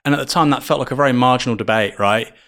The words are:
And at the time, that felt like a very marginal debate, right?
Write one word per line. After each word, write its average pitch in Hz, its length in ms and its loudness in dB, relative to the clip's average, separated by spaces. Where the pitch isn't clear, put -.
And 143 120 0
at - 40 0
the 139 60 -6
time, 156 240 0
that 131 140 0
felt 147 160 -2
like 131 120 -6
a 131 40 -6
very 139 180 2
marginal 127 420 2
debate, 107 440 -2
right? 104 320 0